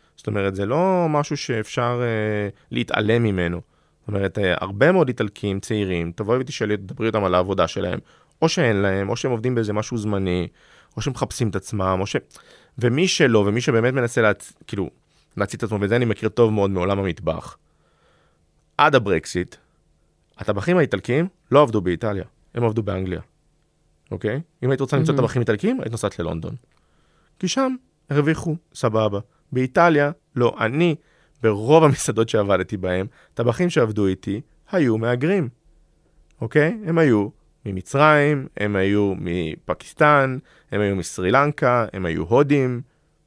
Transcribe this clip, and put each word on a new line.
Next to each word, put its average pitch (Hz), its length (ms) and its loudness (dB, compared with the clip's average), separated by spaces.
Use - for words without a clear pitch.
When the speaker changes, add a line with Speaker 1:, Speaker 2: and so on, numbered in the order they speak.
Speaker 1:
זאת - 120 -14
אומרת, 98 280 -2
זה 98 100 -2
לא 175 440 2
משהו 147 280 -2
שאפשר, 120 680 -2
אה, 107 460 -2
להתעלם 117 520 0
ממנו. 90 380 -2
זאת - 80 -20
אומרת, 98 320 -4
אה, 92 180 0
הרבה 101 340 2
מאוד 180 160 2
איטלקים 104 520 -4
צעירים, 92 560 -4
תבואי 110 240 -2
ותשאלי, 107 380 -4
תדברי 101 300 -6
אותם 110 160 0
על 90 120 2
העבודה 92 320 2
שלהם, 90 320 -4
או 160 80 4
שאין 123 260 2
להם, 98 340 0
או 110 60 -4
שהם 131 160 -4
עובדים 120 240 -2
באיזה 107 180 -2
משהו 110 240 -4
זמני, 95 500 -2
או 113 40 -6
שהם 131 120 -4
מחפשים 117 360 -2
את 90 60 -4
עצמם, 95 460 -2
או 101 60 -2
ש-, - 80 -4
ומי 123 300 2
שלא, 127 320 4
ומי 104 220 2
שבאמת 120 320 2
מנסה 120 280 0
להצ-, 104 320 0
כאילו, 95 220 -6
להצית 101 220 -4
את - 40 -4
עצמו, 104 180 -2
וזה 101 140 2
אני 123 100 2
מכיר 110 240 -2
טוב 110 240 4
מאוד 101 160 2
מעולם 98 300 0
המטבח. 82 580 -4
עד 147 180 4
הברקסיט, 90 600 -2
הטבחים 107 400 0
האיטלקים 135 500 0
לא 135 100 6
עבדו 110 200 2
באיטליה, 92 420 -4
הם 120 80 -2
עבדו 113 200 0
באנגליה. 92 360 -4
אוקיי? 107 300 -4
אם 123 60 0
היית 135 120 0
רוצה 139 160 0
למצוא 160 160 2
Speaker 2:
מהמם. 131 120 2
Speaker 1:
טבחים 123 160 0
איטלקים, 180 400 0
היית 113 100 -6
נוסעת 104 280 -4
ללונדון. 82 360 -6
כי 185 80 -2
שם 262 280 -2
הרוויחו, 151 460 0
סבבה. 107 460 0
באיטליה, 143 600 2
לא. 120 240 2
אני, 147 360 0
ברוב 113 400 4
המסעדות 117 460 2
שעבדתי 101 480 2
בהם, 92 300 -2
טבחים 120 360 0
שעבדו 107 380 0
איתי 98 340 -4
היו 131 260 2
מהגרים. 123 520 -2
אוקיי? 151 440 0
הם 165 120 -2
היו 117 320 4
ממצרים, 143 840 2
הם 104 180 -2
היו 98 420 2
מפקיסטן, 98 1200 0
הם 104 100 0
היו 101 140 2
מסרי 92 360 -2
לנקה, 127 600 2
הם 95 120 -6
היו 82 180 -2
הודים. 127 580 0